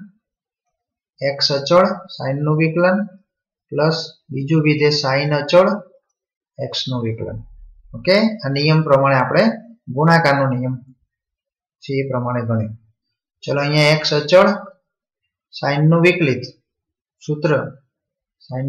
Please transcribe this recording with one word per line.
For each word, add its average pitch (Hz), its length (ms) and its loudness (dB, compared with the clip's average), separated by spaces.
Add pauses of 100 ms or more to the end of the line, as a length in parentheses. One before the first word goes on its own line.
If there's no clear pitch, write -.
(1400)
x - 20 -10 (200)
અચળ, 175 300 4 (280)
sin 135 200 -4 (100)
નું 151 180 2
વિકલન, 175 340 2 (720)
પ્લસ 151 280 0 (340)
બીજું 147 360 0
વિધેય 151 360 2
sin 143 280 -2 (100)
અચળ, 180 280 4 (1040)
x - 20 -12 (160)
નું 123 180 -4
વિકલન. 110 300 -8 (600)
ઓકે, 185 200 0 (260)
આ 135 120 -4
નિયમ 156 320 2
પ્રમાણે 139 320 2
આપણે 143 240 2 (520)
ગુણાકારનો 143 500 2 (100)
નિયમ 127 200 -4 (1080)
છે 139 80 -10 (100)
એ - 80 -6
પ્રમાણે 123 400 -4
ગણ્યું. 110 260 -4 (680)
ચલો, 135 200 -4
અહીંયા 151 380 2
x - 20 -6 (160)
અચળ, 185 300 6 (1080)
sin 143 320 -2
નું 170 180 4
વિકલિત, 175 360 0 (800)
સૂત્ર 151 280 -4 (920)
sin 131 240 -8